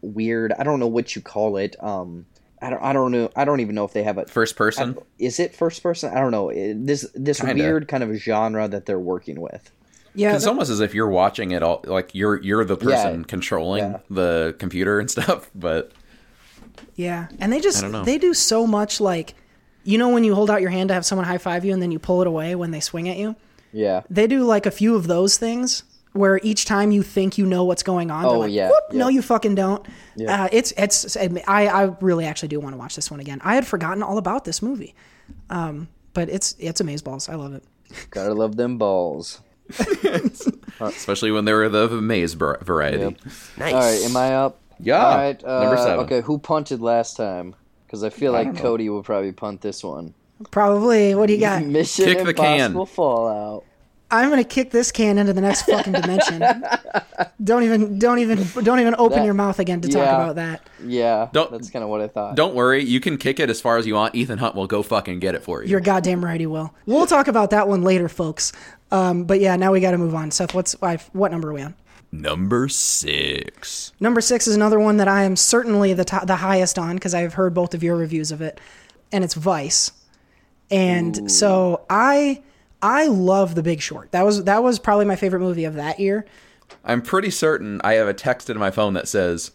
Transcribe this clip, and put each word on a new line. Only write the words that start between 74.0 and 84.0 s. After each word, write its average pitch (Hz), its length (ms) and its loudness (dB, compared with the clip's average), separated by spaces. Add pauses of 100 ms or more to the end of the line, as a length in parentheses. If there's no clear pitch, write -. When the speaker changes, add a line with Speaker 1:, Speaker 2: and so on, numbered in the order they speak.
Speaker 3:
Number 226 220 2
six 233 240 0
is 220 100 2
another 214 240 4
one 214 180 4
that 202 100 4
I 196 160 4
am 190 120 2
certainly 208 580 2
the 180 120 0
to-, 190 200 -4
the 185 100 2
highest 185 420 0
on 175 220 -4
'cause 180 160 -4
I've 175 180 -2
heard 185 220 0
both 175 180 0
of 170 80 -6
your 170 140 0
reviews 160 360 -4
of 151 100 -10
it, 156 180 -10 (520)
and 196 120 0
it's 165 100 -4
Vice. 156 600 0 (760)
And 180 480 2
Speaker 1:
Ooh. 208 120 -8
Speaker 3:
so 190 600 4
I, 277 540 2 (400)
I 269 240 4
love 185 480 2
The 165 80 -2
Big 160 180 -2
Short. - 300 -10